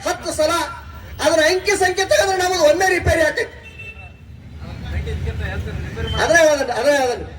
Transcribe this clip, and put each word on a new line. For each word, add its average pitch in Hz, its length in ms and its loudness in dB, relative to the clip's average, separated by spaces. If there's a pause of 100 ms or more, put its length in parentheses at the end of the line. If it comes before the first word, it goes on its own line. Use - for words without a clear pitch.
ಹತ್ತು 349 320 -4
ಸಲ. 311 120 4 (720)
ಅದ್ರ 320 140 4 (120)
ಅಂಕಿ 370 220 2 (100)
ಸಂಖ್ಯೆ 370 280 2
ತೆಗೆದ್ರೆ 381 320 2
ನಮಗೆ 359 280 0
ಒಮ್ಮೆ 370 240 4
ರಿಪೇರಿ 330 340 2
ಆಕೈತಿ. - 240 -6 (2750)
ಅದೇ 311 180 0
ಹೇಳೋದನ್ನ, 285 380 4
ಅದೇ 269 180 2
ಹೇಳೋದನ್ನ. 240 280 -2 (140)